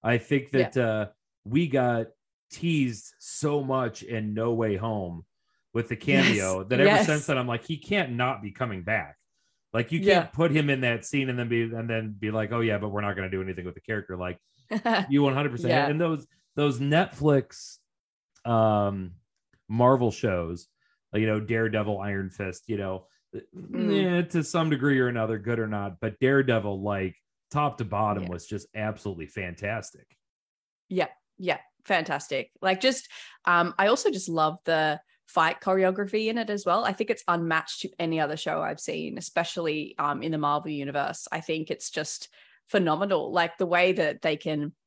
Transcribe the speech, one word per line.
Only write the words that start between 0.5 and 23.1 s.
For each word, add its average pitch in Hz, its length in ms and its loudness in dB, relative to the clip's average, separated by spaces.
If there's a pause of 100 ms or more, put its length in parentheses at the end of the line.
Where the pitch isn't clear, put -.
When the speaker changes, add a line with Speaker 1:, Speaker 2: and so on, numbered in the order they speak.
Speaker 2:
Yeah. 123 180 4
Speaker 1:
that, - 60 -4
uh, 110 300 0 (380)
we 143 240 0
got 123 380 2 (440)
teased 143 680 -2
so 147 440 -2
much 131 400 -2
in 107 320 -4
No 113 200 0
Way 110 220 0
Home 95 480 -6 (480)
with 117 160 -2
the 113 80 -6
cameo 98 640 4
Speaker 2:
Yes. 95 80 -10
Speaker 1:
that 123 120 2
ever 196 80 8
Speaker 2:
Yes. 208 180 6
Speaker 1:
since 151 200 0
then, 135 120 0
I'm 123 80 -2
like, 120 180 -4
"He 160 140 -6
can't 185 340 -2
not 123 300 -2
be 104 80 -8
coming 98 320 -6
back." 87 340 -4 (560)
Like, 117 200 0
you 165 80 0
can't 196 80 2
Speaker 2:
Yeah. 180 180 6
Speaker 1:
put 160 260 0
him 147 180 2
in 131 120 0
that 117 240 0
scene 135 240 0
and 123 80 -2
then 120 100 -2
be, 117 140 2
and 113 260 -4
then 113 300 -4
be 107 120 -2
like, 110 220 -2
"Oh 117 80 0
yeah, 110 180 2
but 104 120 -4
we're 104 100 -2
not 101 160 -2
gonna 92 140 -4
do 95 120 -2
anything 92 220 -6
with 90 100 -8
the - 60 -16
character." 101 360 -6
Like, 90 220 -6 (320)
Speaker 2:
<laughs> 214 400 0
Speaker 1:
you 143 120 6
one 139 120 4
hundred 143 180 0
percent. - 180 -2
Speaker 2:
Yeah. 147 180 4
Speaker 1:
And 151 120 0
those, 160 260 0 (300)
those 143 240 2
Netflix, 147 1000 2 (680)
um, 104 680 2 (560)
Marvel 123 420 4
shows, 87 580 -2 (440)
like, 107 80 0
you 110 60 2
know, 107 140 0
Daredevil, 107 600 0
Iron 98 300 -4
Fist, 92 380 -8
you 110 80 -4
know, 95 300 -6 (280)